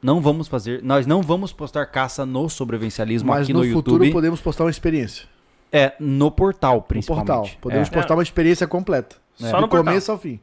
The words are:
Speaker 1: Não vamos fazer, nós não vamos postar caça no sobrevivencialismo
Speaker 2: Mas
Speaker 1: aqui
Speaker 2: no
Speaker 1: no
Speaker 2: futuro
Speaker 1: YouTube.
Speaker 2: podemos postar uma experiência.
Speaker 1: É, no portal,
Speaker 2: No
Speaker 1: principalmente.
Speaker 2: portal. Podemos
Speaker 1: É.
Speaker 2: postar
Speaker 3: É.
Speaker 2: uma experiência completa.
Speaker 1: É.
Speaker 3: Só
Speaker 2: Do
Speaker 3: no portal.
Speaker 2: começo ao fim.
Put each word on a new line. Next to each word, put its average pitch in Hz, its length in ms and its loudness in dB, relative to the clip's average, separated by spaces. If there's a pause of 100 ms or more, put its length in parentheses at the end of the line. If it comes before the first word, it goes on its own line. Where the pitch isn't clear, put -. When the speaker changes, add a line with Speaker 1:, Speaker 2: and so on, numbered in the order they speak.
Speaker 1:
Não 147 180 2
vamos 151 260 0
fazer, 120 360 -6
nós 131 240 2
não 170 160 2
vamos 180 280 -2
postar 147 360 -6
caça 131 380 -4
no 131 220 -4
sobrevivencialismo 113 840 -4
Speaker 2:
Mas 143 140 2
Speaker 1:
aqui 135 100 -2
Speaker 2:
no - 100 4
Speaker 1:
no 123 80 0
Speaker 2:
futuro 151 320 4
Speaker 1:
YouTube. 151 100 4
Speaker 2:
podemos 165 280 0
postar 165 240 -2
uma 165 60 2
experiência. 151 540 -4 (460)
Speaker 1:
É, 139 280 4
no 143 320 2
portal, 165 460 2
Speaker 2:
No 107 60 0
Speaker 1:
principalmente. 110 440 -4
Speaker 2:
portal. 110 220 -2 (100)
Podemos 127 300 -2
Speaker 1:
É. - 20 -12
Speaker 2:
postar 165 220 0
Speaker 3:
É. 160 40 2
Speaker 2:
uma 175 60 2
experiência 170 440 2
completa. 175 480 -4 (260)
Speaker 1:
É. 117 80 -6
Speaker 3:
Só 135 80 0
Speaker 2:
Do 190 40 4
Speaker 3:
no 220 60 2
portal. 175 180 2
Speaker 2:
começo 190 260 -2
ao 214 60 -4
fim. 127 260 -12